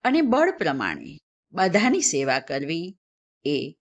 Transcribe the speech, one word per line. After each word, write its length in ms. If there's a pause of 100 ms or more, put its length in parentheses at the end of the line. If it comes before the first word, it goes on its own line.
અને 180
બળ 360
પ્રમાણે 640 (320)
બધાની 500
સેવા 380
કરવી 580 (480)
એ 360